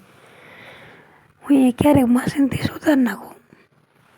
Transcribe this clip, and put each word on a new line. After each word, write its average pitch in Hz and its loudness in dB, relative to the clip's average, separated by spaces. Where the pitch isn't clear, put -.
હું 285 0
એ 262 2
ક્યારેક 277 2
મશીનથી 247 -2
સુધારી 277 -2
નાખું, - -8